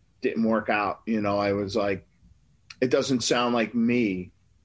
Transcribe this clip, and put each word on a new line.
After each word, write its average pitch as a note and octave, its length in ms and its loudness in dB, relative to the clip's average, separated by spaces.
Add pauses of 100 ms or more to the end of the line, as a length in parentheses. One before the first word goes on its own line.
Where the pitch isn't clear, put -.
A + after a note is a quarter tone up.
(240)
didn't A2+ 220 0
work A2 240 0
out. G#2 360 0
You A2 160 -2
know, G2+ 160 0
I G2+ 140 0
was G2+ 240 -2
like, G2+ 320 -2 (760)
"It C3 80 2
doesn't C3+ 320 2
sound B2 320 0
like A2+ 220 0
me A2+ 560 0 (340)